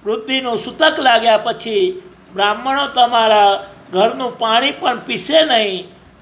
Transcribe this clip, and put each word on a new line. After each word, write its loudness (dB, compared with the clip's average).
વૃદ્ધિનું -4
સૂતક -2
લાગ્યા 4
પછી -2
બ્રાહ્મણો -2
તમારા 2
ઘરનું -2
પાણી 0
પણ -4
પીશે 0
નહીં. -2